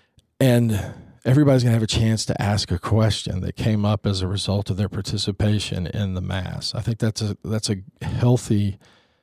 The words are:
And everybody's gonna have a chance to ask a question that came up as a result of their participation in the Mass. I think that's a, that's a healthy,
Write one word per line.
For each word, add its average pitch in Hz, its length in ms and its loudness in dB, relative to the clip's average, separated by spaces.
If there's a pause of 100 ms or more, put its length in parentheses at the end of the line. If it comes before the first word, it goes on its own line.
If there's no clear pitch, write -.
(400)
And 117 540 2 (300)
everybody's 131 380 6
gonna 120 120 4
have 113 100 2
a - 20 -2
chance 110 400 0
to - 160 -4
ask 101 300 0
a 85 80 -2
question 104 600 0
that - 120 -6
came 107 300 0
up 104 220 0
as 95 160 -2
a 92 40 -2
result 98 440 -4
of 92 60 -2
their 98 120 -2
participation 98 1000 -2
in 98 280 -4
the 92 60 -4
Mass. 92 540 -6
I 110 60 -4
think 113 180 -4
that's 113 240 -2
a, 101 220 -4
that's 107 260 -4
a 101 60 0 (260)
healthy, 110 760 2 (440)